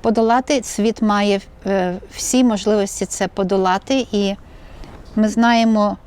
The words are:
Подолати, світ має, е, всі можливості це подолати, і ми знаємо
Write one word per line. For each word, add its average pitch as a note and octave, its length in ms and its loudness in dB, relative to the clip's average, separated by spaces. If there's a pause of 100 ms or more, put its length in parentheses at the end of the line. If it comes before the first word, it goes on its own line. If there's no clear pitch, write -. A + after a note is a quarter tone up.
Подолати, A#3 600 0
світ G#3+ 380 -2
має, G3+ 400 0 (240)
е, F#3 300 -2 (160)
всі - 320 0
можливості G#3 640 0
це - 220 -6
подолати, G3 840 -2
і G3+ 240 -2 (800)
ми G#3+ 140 2
знаємо A3+ 760 2